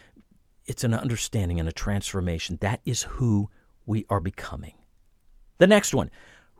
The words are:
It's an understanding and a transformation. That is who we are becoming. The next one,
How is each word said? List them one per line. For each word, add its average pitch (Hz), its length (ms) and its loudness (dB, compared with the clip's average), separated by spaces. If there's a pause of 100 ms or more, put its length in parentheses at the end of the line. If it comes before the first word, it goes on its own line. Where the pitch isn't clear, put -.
(680)
It's - 180 -4
an 113 100 2
understanding 110 640 -2
and 165 100 0
a 165 40 -4
transformation. 180 880 -2
That 104 240 -2
is 123 180 -2
who 104 480 0 (340)
we 107 240 -2
are 101 120 0
becoming. - 540 -10 (840)
The 180 80 8
next 202 260 6
one, 107 180 0 (500)